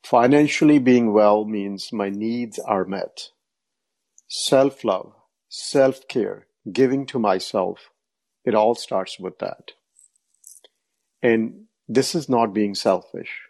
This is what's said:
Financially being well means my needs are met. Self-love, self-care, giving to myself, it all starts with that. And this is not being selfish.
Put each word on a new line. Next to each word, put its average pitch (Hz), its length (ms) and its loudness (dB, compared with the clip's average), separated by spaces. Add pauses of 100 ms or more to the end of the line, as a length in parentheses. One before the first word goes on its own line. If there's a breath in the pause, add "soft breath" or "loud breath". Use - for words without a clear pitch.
Financially 147 760 4
being 123 340 4
well 104 320 4
means 101 480 -8
my 101 160 -4
needs 113 480 -6
are 98 260 -2
met. - 460 -10 (960)
Self-love, 131 880 -2 (340)
self-care, 131 1000 -2 (260)
giving 135 320 0
to 131 140 -8
myself, 95 720 -2 (520)
it 110 120 -2
all 110 180 2
starts - 460 -6
with 92 180 -12
that. - 360 -12 (1500)
And 113 440 -2 (220)
this 131 280 0
is 151 120 -4
not 117 280 0
being 104 180 0
selfish. 92 560 -4 (200)